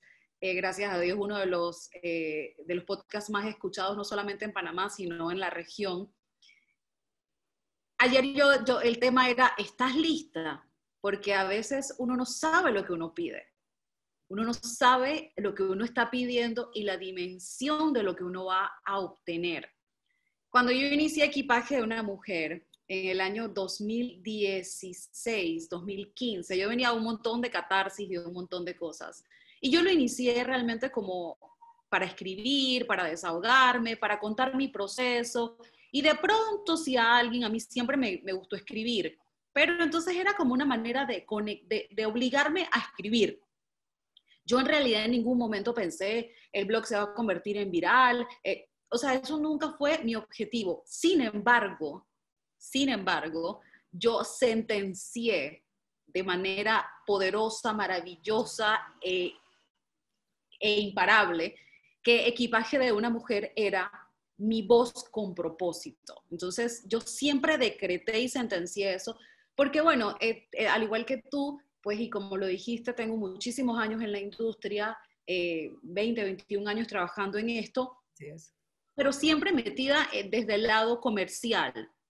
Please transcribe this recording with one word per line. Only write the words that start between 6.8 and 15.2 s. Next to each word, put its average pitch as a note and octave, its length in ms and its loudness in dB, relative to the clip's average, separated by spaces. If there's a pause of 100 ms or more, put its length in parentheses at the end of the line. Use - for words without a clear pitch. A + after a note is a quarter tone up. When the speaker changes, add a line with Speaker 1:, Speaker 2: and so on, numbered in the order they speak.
Speaker 1:
Ayer B3+ 280 6 (100)
yo, C#4 320 6
yo, B3 160 4
el A#3 160 2
tema B3+ 320 4
era, B3 260 4
"¿Estás B3+ 400 -2
lista?". E3 720 -2 (320)
Porque G3+ 320 0
a G3 120 4
veces A3 540 -2
uno B3 160 0
no B3 120 0
sabe D#4+ 440 2
lo G3 140 0
que F3+ 80 -6
uno E3 220 -4
pide. - 320 -6 (840)
Uno G#3 160 -4
no A#3 80 0
sabe B3+ 840 2